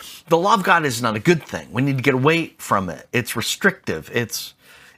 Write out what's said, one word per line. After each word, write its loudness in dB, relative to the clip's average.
the 6
law 2
of 2
God 2
is -4
not 0
a -8
good 2
thing. -10
We 0
need 0
to -4
get 4
away 2
from -2
it. -12
It's -2
restrictive. -4
It's -4